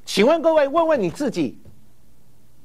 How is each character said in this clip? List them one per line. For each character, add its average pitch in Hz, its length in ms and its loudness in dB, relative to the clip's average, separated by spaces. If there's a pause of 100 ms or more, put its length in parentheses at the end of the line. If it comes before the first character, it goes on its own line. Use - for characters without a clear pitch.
请 - 220 0
问 320 160 2
各 320 120 2
位， 294 140 4
问 320 200 0
问 311 120 2
你 180 120 -2
自 - 180 -4
己， 156 280 -4 (1080)